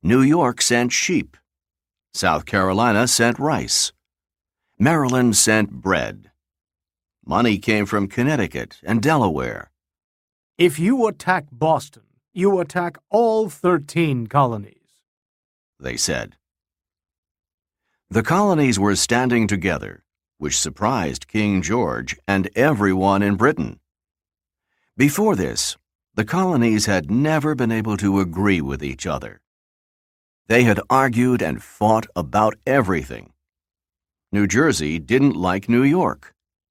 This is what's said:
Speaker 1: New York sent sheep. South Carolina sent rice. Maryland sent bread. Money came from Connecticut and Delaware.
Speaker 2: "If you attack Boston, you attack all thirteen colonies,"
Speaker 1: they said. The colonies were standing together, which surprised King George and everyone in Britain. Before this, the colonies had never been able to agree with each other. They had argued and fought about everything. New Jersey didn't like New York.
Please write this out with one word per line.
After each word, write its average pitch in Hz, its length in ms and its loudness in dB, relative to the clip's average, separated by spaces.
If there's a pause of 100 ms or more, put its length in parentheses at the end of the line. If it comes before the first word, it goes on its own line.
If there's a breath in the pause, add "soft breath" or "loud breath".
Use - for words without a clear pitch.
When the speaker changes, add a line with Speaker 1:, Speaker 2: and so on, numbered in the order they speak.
Speaker 1:
New 113 180 4
York 139 400 2
sent 120 320 0
sheep. - 440 -2 (760)
South 80 320 0
Carolina 104 640 2
sent 120 320 0
rice. 135 540 -2 (880)
Maryland 127 580 2
sent 110 340 2
bread. 64 600 -4 (960)
Money 104 340 0
came 104 280 0
from 101 220 -2
Connecticut 120 720 -4
and 110 200 -2
Delaware. 78 680 0 (880)
Speaker 2:
"If 165 200 -2
you 226 280 0
attack 180 440 -4
Boston, 143 560 -4 (260)
you 190 280 0
attack 170 380 -6 (100)
all 220 400 0
thirteen 151 800 -2
colonies," 117 760 -4 (760)
Speaker 1:
they 64 180 -10
said. 58 400 -6 (1700)
The 110 120 0
colonies 151 560 2
were 98 180 2
standing 120 500 0
together, 82 580 -4 (340)
which 73 200 -4
surprised 87 680 -4
King 104 340 0
George 76 640 -4
and 95 280 0
everyone 98 680 2
in 101 140 0
Britain. 104 440 -2 (1160)
Before 151 400 2
this, 69 400 -4 (380)
the 107 100 0
colonies 123 600 0
had 90 240 -2
never 151 440 0
been 123 160 -2
able 110 280 -2
to 98 200 0
agree 92 420 0
with 69 220 -6
each 67 240 -8
other. 60 340 -8 (1080)
They 120 160 6
had 107 160 4 (100)
argued 127 520 2
and 69 200 -4
fought 110 440 0 (100)
about 101 400 0 (100)
everything. 82 680 -2 (1000)
New 101 160 2
Jersey 90 500 0
didn't 120 380 2
like 90 320 -2
New 120 140 2
York. 143 520 0 (360)